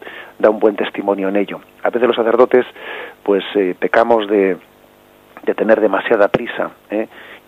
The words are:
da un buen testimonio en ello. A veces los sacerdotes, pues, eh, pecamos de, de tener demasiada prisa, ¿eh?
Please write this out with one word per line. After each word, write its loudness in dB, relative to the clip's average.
da 4
un 0
buen 2
testimonio -4
en -2
ello. -4
A 0
veces 0
los 2
sacerdotes, 4
pues, 0
eh, 0
pecamos 2
de, 2
de -2
tener 2
demasiada 2
prisa, -4
¿eh? -6